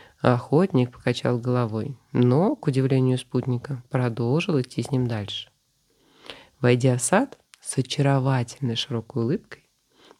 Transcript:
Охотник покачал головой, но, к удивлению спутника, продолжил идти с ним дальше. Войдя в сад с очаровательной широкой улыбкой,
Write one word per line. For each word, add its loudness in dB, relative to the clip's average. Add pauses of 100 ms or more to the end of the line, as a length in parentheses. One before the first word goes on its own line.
(220)
Охотник 2
покачал -2
головой, -2 (160)
но, 4
к -6
удивлению 2
спутника, -4
продолжил 0
идти -6
с -8
ним 0
дальше. -8 (1120)
Войдя 4
в -4
сад 0 (220)
с -6
очаровательной 0
широкой -4
улыбкой, -6 (500)